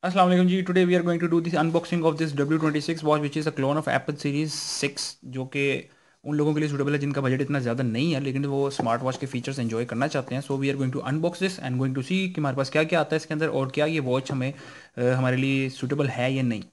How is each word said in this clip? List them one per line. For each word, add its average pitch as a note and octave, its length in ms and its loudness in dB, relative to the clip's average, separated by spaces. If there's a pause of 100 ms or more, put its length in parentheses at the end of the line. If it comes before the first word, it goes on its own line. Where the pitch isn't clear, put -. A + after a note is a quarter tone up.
अस्सलाम F#3 220 6
वालेकुम F3+ 200 6
जी, F#3 180 2
today F#3 200 4
we F3+ 100 4
are E3+ 80 4
going E3+ 160 2
to F3 100 0
do E3+ 140 4
the E3 160 -2
unboxing E3 480 2
of D3+ 100 2
this D#3+ 200 -2
W D3 240 2
twenty-six D#3 440 0
watch, D3+ 160 4
which C#3+ 160 -2
is D3+ 120 -2
a - 40 -12
clone C#3+ 240 0
of D3+ 140 -4
Apple D3 320 -2
Series D3 320 -2
six, - 500 -4 (300)
जो C3 180 -4
कि C#3 80 0 (640)
उन D3 120 -2
लोगों D3 180 4
के D3+ 60 0
लिए D3+ 80 0
सूटेबल C#3+ 240 0
है D3 60 2
जिनका C#3+ 220 -2
बजट C3 200 2
इतना C#3 200 0
ज़्यादा B2 240 -2
नहीं B2+ 280 0
है, C3+ 80 0
लेकिन C#3 260 -2
वो C#3 120 0 (180)
स्मार्ट A#2 260 0
वॉच B2+ 180 -2
के C#3 60 -4
फीचर्स C3 320 -6
एंजॉय A#2 340 -2
करना B2+ 220 0
चाहते B2 200 -4
हैं। C#3 80 -4
So C#3 180 -4
we C#3 120 0
are C#3 100 -4
going C3 140 -2
to - 140 -4
unbox E3+ 340 -2
this F#3 120 -2 (120)
and B2 120 -2
going C3 160 0
to C3 140 -4
see F#3 80 0 (160)
कि D#3 60 -4
हमारे C3+ 160 0
पास C3+ 200 0
क्या-क्या D#3+ 240 2
आता D3+ 140 0
है - 20 2
इसके D#3 180 -4
अंदर D#3 140 0
और C3+ 300 -2
क्या D3+ 80 2
ये D#3+ 140 0 (100)
वॉच C3 220 0
हमें, C3 200 -2
अ, - 480 -14
हमारे B2+ 360 4
लिए C3+ 320 0 (100)
सूटेबल C#3 300 0 (100)
है B2+ 160 2
या C3 80 0
नहीं। A2+ 200 -2 (100)